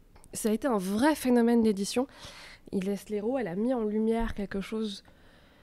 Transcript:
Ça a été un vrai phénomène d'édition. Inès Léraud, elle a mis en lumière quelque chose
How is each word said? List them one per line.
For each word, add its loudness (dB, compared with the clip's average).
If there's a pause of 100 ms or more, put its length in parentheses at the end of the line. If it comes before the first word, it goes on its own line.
(340)
Ça -2
a 0
été -2
un 2
vrai 2
phénomène 4
d'édition. 0 (640)
Inès -4
Léraud, -2
elle -4
a -6
mis 0
en 0
lumière 0
quelque -6
chose -6 (600)